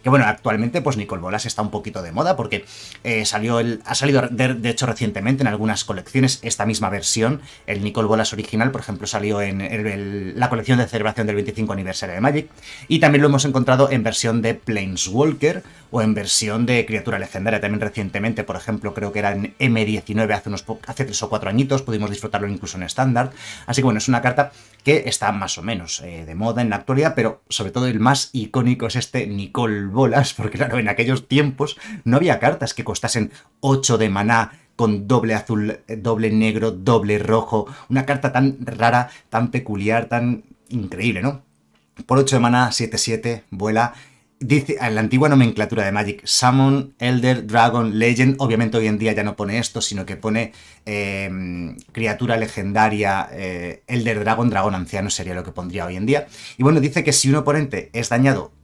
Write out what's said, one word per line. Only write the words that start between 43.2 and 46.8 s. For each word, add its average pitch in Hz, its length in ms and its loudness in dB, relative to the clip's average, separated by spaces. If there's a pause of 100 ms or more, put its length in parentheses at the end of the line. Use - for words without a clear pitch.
vuela. 110 440 0 (460)
Dice, 139 400 0
en 120 140 -2
la 110 80 0
antigua 131 280 4
nomenclatura 107 540 4
de 98 80 0
Magic: 104 320 -2
Summon, 135 760 2